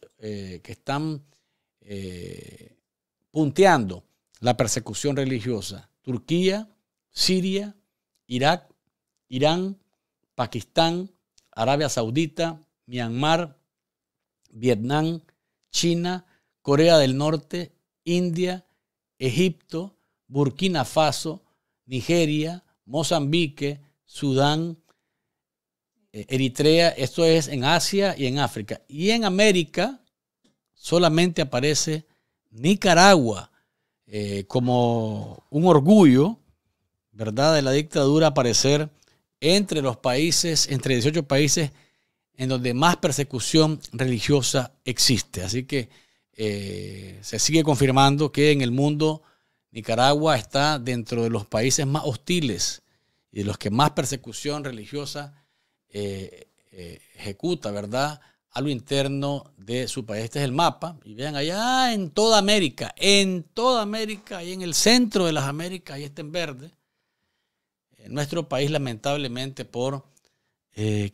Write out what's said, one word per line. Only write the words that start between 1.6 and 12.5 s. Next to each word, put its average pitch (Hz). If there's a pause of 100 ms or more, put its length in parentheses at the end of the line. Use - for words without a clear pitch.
eh, 90 (540)
punteando 147 (360)
la 120
persecución 117
religiosa. 113 (120)
Turquía, 185 (420)
Siria, 190 (500)
Irak, 135 (600)
Irán, 170 (560)
Pakistán, 165 (420)
Arabia 135
Saudita, 156 (240)